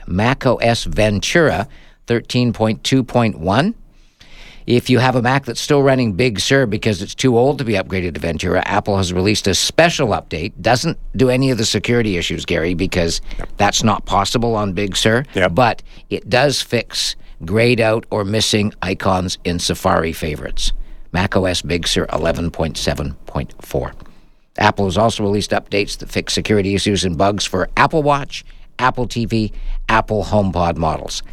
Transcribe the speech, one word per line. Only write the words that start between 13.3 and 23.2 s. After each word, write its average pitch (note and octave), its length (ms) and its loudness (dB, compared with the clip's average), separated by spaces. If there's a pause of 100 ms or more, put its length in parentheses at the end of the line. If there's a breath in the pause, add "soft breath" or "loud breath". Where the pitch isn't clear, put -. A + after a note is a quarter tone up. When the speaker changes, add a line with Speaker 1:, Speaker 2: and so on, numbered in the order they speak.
Speaker 1:
that's G2+ 260 2
not G#2 220 2
possible A2+ 500 0
on G2+ 180 -2
Big F#2+ 240 -2
Sur. A2+ 260 2 (120)
Speaker 2:
Yep. F2+ 180 2
Speaker 1:
But A2 300 2 (260 soft breath)
it - 200 -6
does C3 340 2
fix - 520 -4 (300 soft breath)
grayed A2+ 340 2
out A2 300 2
or G#2 160 -2
missing G#2 560 0
icons F#2 640 -2
in F2 160 -2
Safari E2+ 540 0
favorites. - 580 -2 (400 soft breath)
Mac - 240 -2
O F#2+ 100 2
S F2+ 180 -2
Big E2+ 240 -2
Sur - 260 0
eleven E2 380 -2
point - 260 -4
seven C#2+ 380 -4 (100)